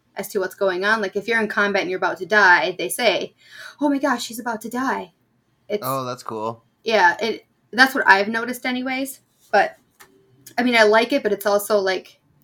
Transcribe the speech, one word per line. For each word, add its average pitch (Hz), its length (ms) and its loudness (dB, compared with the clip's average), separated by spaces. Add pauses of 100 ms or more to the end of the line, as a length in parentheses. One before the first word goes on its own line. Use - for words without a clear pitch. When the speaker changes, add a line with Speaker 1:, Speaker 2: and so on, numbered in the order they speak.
(160)
Speaker 1:
as 196 140 -10
to 208 100 -4
what's 185 160 -6
going 190 300 -2
on. 220 160 0
Like, 190 140 -6
if 190 120 -8
you're 226 140 0
in 208 80 -2
combat 202 320 0
and 165 100 -4
you're 185 80 -4
about 180 200 -2
to 185 80 -10
die, 180 500 4
they 175 120 -6
say, 190 460 -2 (460)
"Oh 294 80 0
my 277 100 0
gosh, 269 260 -2
she's 226 140 -12
about 233 220 -6
to 226 80 -10
die." 226 440 -6 (560)
It's 107 160 -4
Speaker 2:
Oh, 131 200 -4
that's 123 180 -10
cool. 113 420 -8 (180)
Speaker 1:
Yeah, 196 380 4
it, - 240 -6 (260)
that's 262 240 2
what - 120 -2
I've 202 220 4
noticed 233 360 -6
anyways. 262 560 -6 (300)
But, 196 260 0 (800)
I 247 60 0
mean, 240 140 2
I 220 60 8
like 220 300 4
it, 277 100 0
but - 100 0
it's 196 120 -4
also, 202 340 0
like, 190 400 -6 (240)